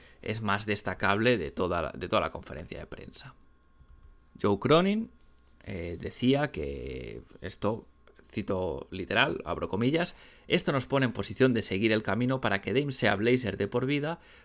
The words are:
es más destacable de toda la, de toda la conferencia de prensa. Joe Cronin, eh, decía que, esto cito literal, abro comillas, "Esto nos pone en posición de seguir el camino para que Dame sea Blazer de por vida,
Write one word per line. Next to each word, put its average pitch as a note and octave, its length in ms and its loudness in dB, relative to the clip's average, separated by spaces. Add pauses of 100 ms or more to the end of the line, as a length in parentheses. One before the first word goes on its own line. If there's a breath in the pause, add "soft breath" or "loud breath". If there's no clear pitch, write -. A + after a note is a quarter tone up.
(220 loud breath)
es A2 200 -6
más G#2 240 0
destacable G#2 720 2
de D2 140 -6
toda F2 300 0
la, D2+ 100 -4
de F2 160 -8
toda G2+ 140 2
la D#2+ 80 0
conferencia - 500 -12
de - 60 -12
prensa. - 480 -14 (1080)
Joe G2+ 180 2
Cronin, F#3+ 500 4 (560)
eh, F2 340 -8
decía C#3 520 0
que, C2 720 -8 (180)
esto - 460 -4 (420)
cito F#2 640 -4
literal, A2 520 0
abro E2+ 240 -2
comillas, C#3 480 0 (320 loud breath)
"Esto E3+ 240 2
nos C3 140 0
pone C3+ 220 2
en A2+ 60 -4
posición B2+ 400 2
de A2 100 0
seguir G#2+ 280 2
el G#2+ 120 4
camino B2 380 0
para G2 200 2
que - 120 -2
Dame C#3+ 180 2
sea A2 240 2
Blazer A2+ 420 2
de G2+ 100 0
por B2 180 -2
vida, D3 340 -2 (260 loud breath)